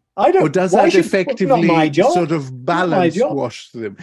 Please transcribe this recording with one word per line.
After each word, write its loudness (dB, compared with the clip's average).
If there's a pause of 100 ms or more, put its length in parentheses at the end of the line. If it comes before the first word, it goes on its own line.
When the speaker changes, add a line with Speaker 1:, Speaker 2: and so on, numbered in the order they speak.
(160)
Speaker 1:
I 2
don't, 2
Speaker 2:
or 0
does 0
Speaker 1:
why 4
Speaker 2:
that 4
Speaker 1:
should, 2
not 2
Speaker 2:
effectively 0
Speaker 1:
my 2
job. 2
Speaker 2:
sort 0
of -4
Speaker 1:
Not -16
my -18
Speaker 2:
balance 0
Speaker 1:
job. -2
Speaker 2:
wash -8
them? -10